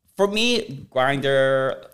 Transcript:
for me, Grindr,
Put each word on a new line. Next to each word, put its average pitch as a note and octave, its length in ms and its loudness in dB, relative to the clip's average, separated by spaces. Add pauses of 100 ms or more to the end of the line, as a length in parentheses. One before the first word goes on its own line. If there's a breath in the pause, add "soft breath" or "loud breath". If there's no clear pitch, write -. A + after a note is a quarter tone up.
(160)
for G3 120 2
me, A3 680 -2
Grindr, C3+ 1000 0